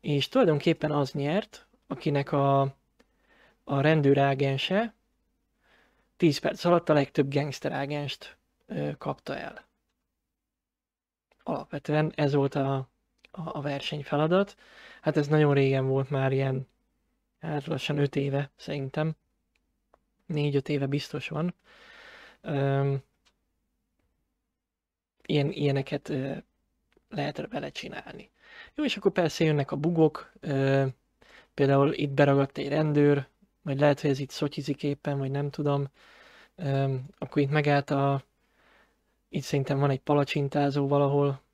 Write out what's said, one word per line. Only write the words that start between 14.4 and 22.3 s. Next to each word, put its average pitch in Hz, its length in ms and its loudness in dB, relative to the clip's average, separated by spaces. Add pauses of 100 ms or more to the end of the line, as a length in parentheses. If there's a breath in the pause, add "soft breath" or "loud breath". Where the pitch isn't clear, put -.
Hát 156 160 0
ez 147 120 2
nagyon 151 260 6
régen 135 320 2
volt 135 240 0
már 135 220 0
ilyen, 135 360 -2 (720)
hát 151 260 -6
lassan 147 320 -4
öt 143 180 0
éve 139 400 -2
szerintem. 151 600 -6 (1080)
Négy-öt 147 420 -2
éve 139 180 0
biztos 143 420 -6
van. 160 260 -4 (840 loud breath)